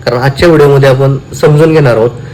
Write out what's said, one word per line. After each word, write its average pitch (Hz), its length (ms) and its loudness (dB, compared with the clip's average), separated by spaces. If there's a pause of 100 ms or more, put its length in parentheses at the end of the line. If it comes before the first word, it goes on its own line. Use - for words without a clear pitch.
कारण 123 120 -4
आजच्या 139 300 -2
व्हिडिओमध्ये 143 400 2
आपण 135 280 0 (240)
समजून 151 320 2
घेणार 139 240 0
आहोत 113 140 0 (240)